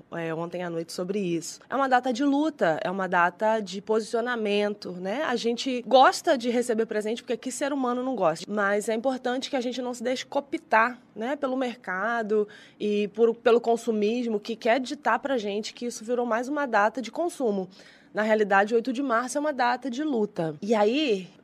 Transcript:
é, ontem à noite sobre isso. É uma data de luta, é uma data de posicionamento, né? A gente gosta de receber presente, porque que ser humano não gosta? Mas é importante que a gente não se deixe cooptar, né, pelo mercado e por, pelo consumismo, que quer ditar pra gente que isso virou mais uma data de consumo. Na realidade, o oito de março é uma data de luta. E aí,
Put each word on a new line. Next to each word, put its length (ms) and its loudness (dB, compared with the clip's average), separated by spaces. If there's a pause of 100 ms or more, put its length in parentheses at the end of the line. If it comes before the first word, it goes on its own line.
(140)
é, 200 -6
ontem 300 -6
à 60 -6
noite 240 -6
sobre 260 -4
isso. 400 -4 (100)
É 60 -6
uma 140 0
data 240 2
de 100 -2
luta, 580 2
é 80 -2
uma 200 -4
data 500 2
de 220 -8
posicionamento, 1120 -2
né? 300 -4
A 120 0
gente 500 -2
gosta 520 6
de 120 -2
receber 360 0
presente, 360 -4
porque 140 -4
que 160 -8
ser 220 -2
humano 280 -2
não 140 -2
gosta? 340 0
Mas 380 0
é 60 0
importante 560 -2
que 80 -2
a 40 0
gente 200 -4
não 120 -4
se 80 -10
deixe 240 -4
cooptar, 720 0 (160)
né, 220 -4
pelo 220 -2
mercado 920 -2 (320)
e 300 0
por, 260 2
pelo 240 4
consumismo, 800 0
que 160 -6
quer 240 2
ditar 400 -2
pra 180 -2
gente 360 -4
que 140 -8
isso 180 -10
virou 200 -2
mais 220 0
uma 180 -2
data 360 2
de 100 -10
consumo. 560 -2 (460)
Na 80 -2
realidade, 540 4
o 20 6
oito 160 -2
de 80 -4
março 380 0
é 20 -4
uma 100 0
data 380 0
de 140 -6
luta. 580 -2
E 140 0
aí, 520 2 (160)